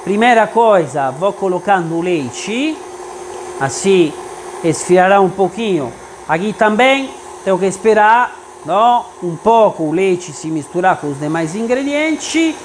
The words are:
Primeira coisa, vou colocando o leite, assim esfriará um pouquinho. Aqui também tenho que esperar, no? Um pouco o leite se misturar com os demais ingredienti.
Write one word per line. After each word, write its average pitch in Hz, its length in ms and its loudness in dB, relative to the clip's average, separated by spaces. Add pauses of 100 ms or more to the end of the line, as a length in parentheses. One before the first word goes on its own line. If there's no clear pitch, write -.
Primeira 220 440 4
coisa, 160 640 2
vou 175 200 -2
colocando 185 600 -2
o 170 80 -2
leite, 180 760 -4 (840)
assim 170 520 2 (520)
esfriará 180 580 4
um 190 80 4
pouquinho. 185 640 -2 (340)
Aqui 175 240 -2
também 254 600 2 (320)
tenho 190 160 2
que 196 80 0
esperar, 214 640 4 (320)
no? 220 400 2 (160)
Um 170 140 -6
pouco 208 480 4
o 151 80 -2
leite 180 400 0
se 147 160 -12
misturar 165 500 -2
com 147 140 -6
os 139 80 -8
demais 156 340 -4
ingredienti. 285 1120 -2